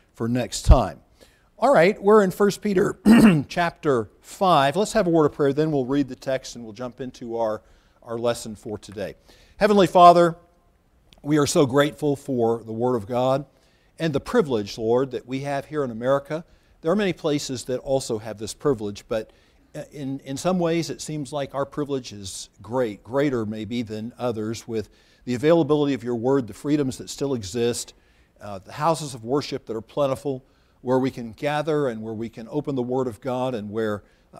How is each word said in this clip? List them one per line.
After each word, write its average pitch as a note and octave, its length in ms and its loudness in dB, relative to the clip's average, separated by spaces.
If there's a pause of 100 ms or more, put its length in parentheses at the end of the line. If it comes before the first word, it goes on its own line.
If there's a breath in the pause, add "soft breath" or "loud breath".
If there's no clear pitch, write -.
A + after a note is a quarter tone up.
(140 soft breath)
for A2+ 120 -4
next A#2+ 360 -2
time. G#2+ 380 4 (640 soft breath)
All C4 120 6
right, F#3 280 4
we're G#3 200 6
in F#3+ 80 2
First G3+ 320 0
Peter F#3 420 0
<clears throat> G#3 440 8
chapter D3 600 0 (140)
five. D3 540 4
Let's - 180 -2
have G#3 120 2
a E3+ 40 0
word D#3+ 160 6
of - 80 0
prayer, C#3+ 180 2
then D#3 180 0
we'll C#3 140 0
read C3+ 240 -2
the B2+ 80 -12
text - 400 -6
and A#2+ 80 -16
we'll A2 80 -14
jump A#2+ 300 -12
into B2 340 -10
our, A2 240 -2 (420 soft breath)
our A#2 160 -8
lesson A#2 360 -2
for G#2+ 240 -12
today. G2 360 -10 (440 soft breath)
Heavenly G3+ 280 6
Father, F3 500 8 (840)
we D3+ 140 0
are C#3+ 100 4
so D#3 200 4
grateful C#3+ 500 0
for A#2 480 0
the A2+ 80 -10
Word A#2+ 240 0
of G2+ 100 -4
God C3 380 0 (540 soft breath)
and D#3+ 160 -2
the C#3 60 0
privilege, B2 580 -2
Lord, A#2+ 320 2
that A#2 160 -8
we C3 140 -6
have C#3 260 -6
here D3 180 -4
in B2 60 -6
America. C#3 560 -2 (340 soft breath)
There D#3+ 100 -2
are G3 60 2
many G3 160 0
places D3 520 -4
that B2+ 160 -4
also C3+ 360 -2
have G#2+ 220 -10
this G#2+ 160 -10
privilege, G#2+ 520 -4
but A2 240 -6 (600 soft breath)
in, C3+ 280 -10
in C#3 180 -10
some F3+ 200 0
ways E3 300 0
it B2+ 140 -10
seems D3+ 280 -8
like C#3+ 240 -8
our C3+ 120 -2
privilege C3+ 480 -6
is G2 340 -14 (140)
great, A2 420 -4
greater B2+ 400 -2
maybe A2 380 -6
than G#2+ 360 -10
others, A2+ 480 -6
with A2+ 220 -6 (380 soft breath)
the B2 80 -4
availability D3 580 2
of A2+ 100 -6
your A#2+ 140 -4
Word, B2+ 300 0
the A#2 80 -14
freedoms C#3+ 420 -2
that - 140 -14
still C#3 240 -4
exist, A#2 580 -4 (480 soft breath)
uh, G2 200 -14
the - 120 -20
houses D3+ 400 -2
of A#2 120 -16
worship C3 420 -4
that A2+ 100 -8
are A2 60 -8
plentiful, C3+ 600 -4 (400 soft breath)
where B2+ 160 2
we C3 120 0
can A#2 220 -12
gather D3 560 -2
and A2 120 -6
where A2 140 -8
we A2 160 -8
can A2+ 200 -16
open C#3+ 240 -4
the B2+ 80 -2
Word B2+ 240 -2
of A2+ 140 -10
God B2+ 340 -4
and G#2 140 -8
where, G#2+ 340 -4 (300 soft breath)
uh, - 80 -20